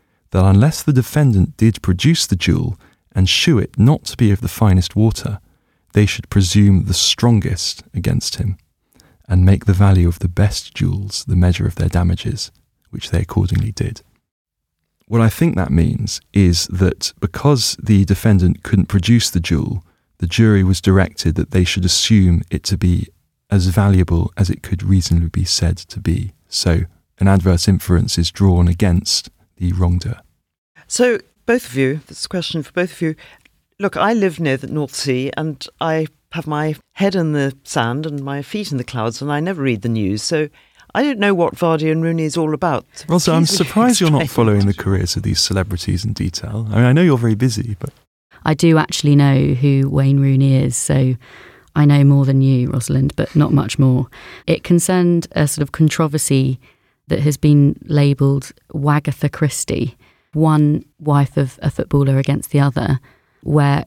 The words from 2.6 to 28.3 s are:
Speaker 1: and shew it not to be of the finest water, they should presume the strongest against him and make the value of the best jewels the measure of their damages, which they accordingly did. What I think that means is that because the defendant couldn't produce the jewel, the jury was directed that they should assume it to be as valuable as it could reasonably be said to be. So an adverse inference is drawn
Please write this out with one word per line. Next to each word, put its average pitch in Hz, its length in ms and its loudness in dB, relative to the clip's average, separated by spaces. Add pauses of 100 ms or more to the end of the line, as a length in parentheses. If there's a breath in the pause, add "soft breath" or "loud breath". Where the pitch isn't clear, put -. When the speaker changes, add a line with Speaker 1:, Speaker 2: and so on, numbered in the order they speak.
Speaker 1:
and 95 140 2
shew - 300 2
it - 220 -4
not 117 240 4
to - 120 -12
be 113 140 2
of 101 120 0
the - 60 -6
finest 92 480 2
water, 107 440 -2 (540)
they 104 120 4
should - 240 -6
presume 98 540 4
the 92 100 -2
strongest - 880 -2 (100)
against - 440 -4
him - 220 -4 (680 soft breath)
and 92 160 2
make 95 220 4
the 98 80 2
value 92 340 4
of 85 120 -2
the - 80 -4
best - 480 -4
jewels 95 500 -6
the 98 100 -2
measure 90 300 2
of 92 100 -2
their 92 120 -2
damages, - 640 -2 (400)
which - 180 -12
they 107 100 0
accordingly 98 520 -2
did. 117 300 -6 (1080)
What 113 140 0
I 113 80 6
think 165 260 0
that 90 160 -2
means 85 500 0 (120)
is 87 340 2
that - 520 -2
because - 640 -2
the 98 240 4
defendant 92 560 2
couldn't - 260 0
produce 104 440 2
the 90 80 -2
jewel, 85 440 -4 (360)
the 90 80 -4
jury 104 360 4
was 92 180 0
directed 95 540 0
that 85 140 -4
they 92 140 2
should 90 220 -2
assume 90 640 2
it - 140 -6
to - 120 -4
be 87 300 0 (420)
as 95 180 2
valuable 90 720 2
as 92 140 0
it - 100 -6
could 92 220 -8
reasonably 87 460 2
be 90 160 -4
said 87 320 -2
to - 220 -16
be. 98 340 -4 (140)
So 82 340 -2 (360)
an 98 100 0
adverse 92 400 2
inference 90 520 0
is 82 100 -2
drawn 87 380 2